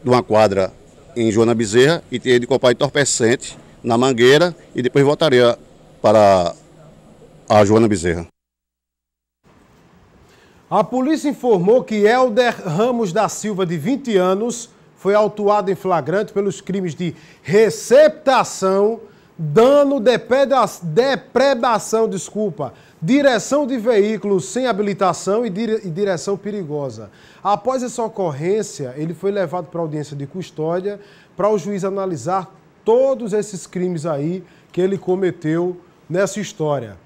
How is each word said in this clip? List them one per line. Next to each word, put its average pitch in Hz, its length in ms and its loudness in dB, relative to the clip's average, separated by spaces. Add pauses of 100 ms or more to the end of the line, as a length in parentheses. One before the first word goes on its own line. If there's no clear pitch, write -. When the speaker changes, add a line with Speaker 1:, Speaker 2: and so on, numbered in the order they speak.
Speaker 1:
de 123 60 -2
uma 123 120 4
quadra 101 500 2 (440)
em 113 160 0
Joana 113 240 2
Bezerra 120 560 2
e 123 80 -6
tinha 123 160 0
ido 120 100 0
comprar 123 280 2
entorpecente 127 840 -2 (240)
na 117 160 0
Mangueira 135 580 4 (200)
e 127 60 -6
depois 131 220 2
voltaria 127 540 4 (440)
para 98 520 4 (960)
a 107 160 6
Joana 110 220 4
Bezerra. 87 400 -2 (2500)
Speaker 2:
A 190 160 2
polícia 262 420 -2
informou 226 560 2
que 220 120 -6
Helder 233 600 2 (100)
Ramos 214 460 -2
da 196 160 0
Silva, 190 380 -4
de 170 120 -6
vinte 240 380 -4
anos, 190 540 0 (260)
foi 196 180 -2
autuado 208 560 0
em 185 60 -2
flagrante 175 560 -4
pelos 202 300 -4
crimes 180 340 -6
de 175 180 -6 (280)
receptação, 220 1600 2 (360)
dano, 269 600 4
depeda-, 247 640 2 (180)
depredação, 233 1300 0
desculpa, 190 680 -6 (280)
direção 269 680 2
de 262 100 -4
veículos 208 680 0
sem 254 200 -6
habilitação 202 800 -2
e 226 40 -4
dire-, 214 340 -4
e 190 60 -10
direção 196 480 -4
perigosa. 147 720 -10 (340)
Após 208 380 -2
essa 240 220 -6
ocorrência, 180 920 -4
ele 160 180 -6
foi 190 180 -6
levado 180 340 -4
pra 170 160 -10
audiência 151 340 -8
de 139 100 -10
custódia 185 760 -8 (340)
pra 202 140 0
o 214 80 2
juiz 190 260 -6
analisar 190 680 -4 (360)
todos 240 480 2
esses 208 340 -6
crimes 175 380 -6
aí 165 360 -4 (300)
que - 80 -6
ele 190 180 0
cometeu 175 840 -2 (280)
nessa 190 300 -2
história. 139 560 -6 (100)